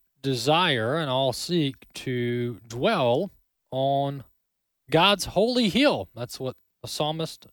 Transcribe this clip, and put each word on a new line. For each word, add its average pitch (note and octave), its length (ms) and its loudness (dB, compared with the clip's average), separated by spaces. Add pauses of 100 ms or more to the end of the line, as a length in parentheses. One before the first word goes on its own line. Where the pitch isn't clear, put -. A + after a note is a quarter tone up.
(200)
desire C3+ 760 2
and D#3+ 120 -2
all C3 240 0
seek D3+ 640 -2
to A#2+ 720 -4
dwell C3+ 640 0 (400)
on C#3 540 -2 (680)
God's G3 360 4
holy A#3 420 2
hill. F3 440 2
That's - 280 -12
what C3 160 -8 (260)
the A#2+ 60 -12
psalmist D#3+ 640 -6